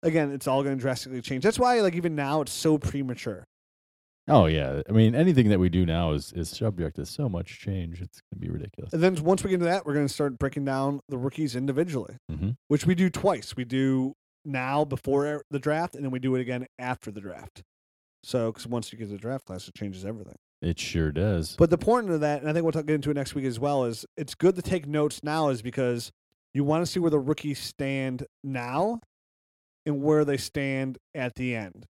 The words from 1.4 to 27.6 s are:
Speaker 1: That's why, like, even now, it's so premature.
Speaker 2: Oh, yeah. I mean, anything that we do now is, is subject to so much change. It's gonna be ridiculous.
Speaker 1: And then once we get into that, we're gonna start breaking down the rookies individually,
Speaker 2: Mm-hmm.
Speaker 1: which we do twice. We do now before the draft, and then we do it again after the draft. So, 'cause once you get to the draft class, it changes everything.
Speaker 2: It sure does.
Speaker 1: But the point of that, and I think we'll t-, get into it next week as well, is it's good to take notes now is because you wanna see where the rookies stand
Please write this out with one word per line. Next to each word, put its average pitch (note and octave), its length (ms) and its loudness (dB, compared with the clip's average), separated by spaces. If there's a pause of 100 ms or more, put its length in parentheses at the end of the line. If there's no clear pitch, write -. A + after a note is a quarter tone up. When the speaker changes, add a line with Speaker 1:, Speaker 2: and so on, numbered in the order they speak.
Speaker 1:
That's A3 160 2
why, B3 220 4
like, F#3 140 2
even E3+ 200 0
now, C#3+ 260 0
it's C3 100 -4
so D#3 260 2
premature. B2+ 680 -4 (840)
Speaker 2:
Oh, A#2+ 180 10
yeah. D2 420 0
I - 20 -2
mean, A2 240 8
anything C#3 320 6
that G2+ 140 6
we F#2 80 6
do F2+ 160 4
now E2 260 2
is, D2 220 -2
is E2 160 -4
subject F2 480 -4
to C#2+ 80 -6
so C#3+ 240 -4
much F2+ 320 -6
change. F2 400 -6
It's - 180 -14 (100)
gonna - 120 -12
be E2 80 -8
ridiculous. - 420 -10
Speaker 1:
And D#3+ 100 0
then F#3 220 4
once F#3 180 4
we G3+ 100 -4
get - 40 2
into F3 120 0
that, F3+ 180 0
we're D3 80 -2
gonna C#3+ 160 2
start C#3 280 -2
breaking C#3 280 -2
down C3+ 420 -2
the C#3 100 -8
rookies C3 380 -4
individually, C3+ 640 -2 (120)
Speaker 2:
Mm-hmm. E2 200 -2 (180)
Speaker 1:
which D3 180 2
we F3+ 80 6
do F3+ 160 4
twice. F3 460 0
We B2+ 80 -4
do C3 480 2 (320)
now C#3 400 0
before C#3+ 640 0
the C#3+ 100 -4
draft, D#3 360 -2
and C#3+ 80 -8
then C3 80 -4
we B2+ 80 -4
do C3 160 0
it B2+ 60 0
again B2 260 -4 (100)
after B2+ 320 -6
the G2+ 120 -10
draft. - 400 -14 (640)
So, A#2 260 0
'cause - 160 -12
once A#2 240 -4
you A2 60 -16
get A2+ 80 -8
to G2+ 80 -10
the G2 40 -10
draft A#2+ 280 -8
class, F#2 240 -12
it - 60 -20
changes F#2+ 280 -10
everything. G#2 320 -10 (260)
Speaker 2:
It E2+ 160 -2
sure D#2+ 360 0
does. E2+ 420 0
Speaker 1:
But E3 140 6
the E3 80 4
point A3 320 2
of E3 100 0
that, D3 220 0
and D3+ 80 -2
I D3+ 40 0
think E3 100 0
we'll D#3+ 100 2
t-, D#3+ 100 -2
get D3+ 120 0
into D3 160 -2
it - 20 0
next C#3 200 -4
week C3+ 120 -4
as A#2+ 160 -2
well, C#3+ 240 0
is A#2 200 -6 (120)
it's D3+ 180 -8
good F#3 200 4
to F3+ 60 -8
take D#3+ 260 -4
notes D3+ 360 0
now D3+ 260 0
is B2 120 -2
because B2 500 -2 (420)
you C#3 120 2
wanna D#3+ 200 2
see F3+ 140 -2
where E3+ 120 4
the D3 80 4
rookies C#3+ 400 -2
stand C3+ 680 -4 (180)